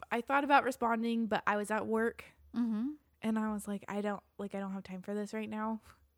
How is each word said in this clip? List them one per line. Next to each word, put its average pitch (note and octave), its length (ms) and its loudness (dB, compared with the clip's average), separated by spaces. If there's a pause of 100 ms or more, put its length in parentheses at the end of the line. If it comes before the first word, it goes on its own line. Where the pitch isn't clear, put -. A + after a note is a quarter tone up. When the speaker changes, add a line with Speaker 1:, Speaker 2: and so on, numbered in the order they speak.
(120)
Speaker 1:
I A#3 100 0
thought C#4 220 2
about C#4 220 8
responding, A#3 600 0
but G#3 220 0
I G#3 100 4
was G#3 140 -2
at G#3+ 160 2
work A3 380 0 (300)
Speaker 2:
Mm-hmm. A#3 340 0 (340)
Speaker 1:
and A3 160 2
I A3 120 0
was G#3 160 -4
like, G3+ 200 -4
"I G3+ 140 -2
don't, G3+ 200 -2 (160)
like, G3+ 160 -8
I G3 60 -6
don't G3 140 -4
have F#3+ 100 -6
time F#3 180 -10
for G3+ 140 -6
this G#3 180 -4
right A3 160 -6
now." G#3+ 320 -4 (360)